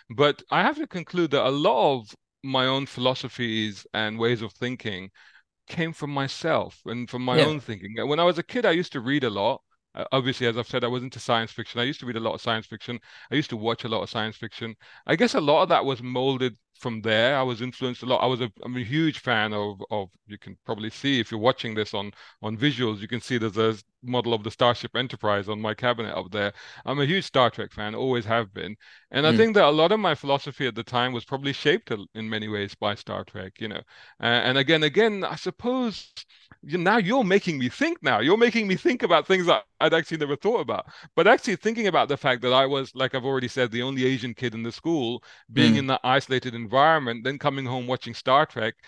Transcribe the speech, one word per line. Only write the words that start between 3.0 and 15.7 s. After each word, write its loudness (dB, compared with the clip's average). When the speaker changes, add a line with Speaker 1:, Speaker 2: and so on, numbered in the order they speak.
Speaker 1:
and -2
ways 0
of -10
thinking -8
came -6
from -8
myself -2
and -8
from -6
my 2
Speaker 2:
Yeah. 6
Speaker 1:
own -2
thinking. -12
When 0
I 4
was 4
a -4
kid, -2
I 6
used 0
to -6
read 0
a 2
lot. -2
Uh, -8
obviously, 0
as -2
I've -4
said, -4
I 0
was -4
into -12
science 0
fiction. -10
I 0
used -4
to -12
read -6
a -4
lot -2
of -8
science -2
fiction. -12
I 0
used -2
to -6
watch -2
a -6
lot -2
of -8
science -4
fiction. -12
I 4
guess 2
a 2
lot 6
of 0
that 4